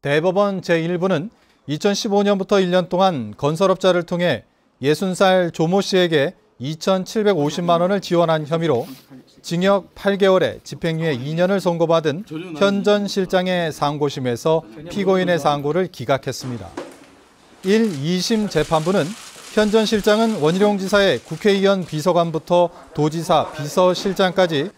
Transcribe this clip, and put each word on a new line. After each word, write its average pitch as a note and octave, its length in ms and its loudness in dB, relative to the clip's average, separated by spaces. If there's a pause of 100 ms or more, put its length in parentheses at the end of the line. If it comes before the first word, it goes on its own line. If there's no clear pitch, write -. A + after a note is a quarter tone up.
대법원 F3+ 580 0
제일 E3+ 380 -2
부는 F3+ 320 -2 (360)
이천십오 G3+ 560 0
년부터 G3+ 380 2
일 F3+ 100 0
년 F3+ 200 2
동안 F3 480 0
건설업자를 F3+ 640 2
통해 E3+ 420 -2 (380)
예순 D3+ 320 0
살 F#3 360 4
조모 E3+ 300 0
씨에게 F3 540 2 (240)
이천칠백오십만 F3 1200 -2
원을 F#3 220 0
지원한 E3 440 0
혐의로 D#3 400 -2 (540)
징역 F#3 540 -2
팔 G3+ 240 -2
개월에 F#3 440 2
집행유예 D#3+ 520 -4
이 C3+ 200 -6
년을 F3+ 240 0
선고받은 E3 680 0 (320)
현 G3+ 260 2
전 G#3 240 2
실장의 F3+ 640 -2
상고심에서 D3 920 -2 (280)
피고인의 F#3 480 0
상고를 D3 500 -2
기각했습니다. B2+ 800 -6 (960)
일, G#3+ 260 2 (140)
이 F3+ 160 -2
심 G#3+ 280 -2
재판부는 D#3+ 560 0 (480)
현 G#3+ 200 2
전 A3 120 4
실장은 G#3+ 560 2
원희룡 F#3+ 380 2
지사의 F#3+ 460 2
국회의원 G3 600 0
비서관부터 E3+ 840 0 (240)
도지사 D#3 560 0
비서실장까지 F3+ 1300 0